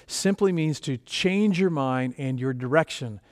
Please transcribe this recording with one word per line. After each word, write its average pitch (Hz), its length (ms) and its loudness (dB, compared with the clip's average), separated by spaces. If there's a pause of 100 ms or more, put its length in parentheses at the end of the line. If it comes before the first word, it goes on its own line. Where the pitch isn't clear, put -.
simply 196 440 0
means 156 300 0
to 131 160 -4
change 190 640 0
your 190 100 4
mind 131 480 0
and 131 220 -4
your 131 140 -2
direction 127 680 0 (100)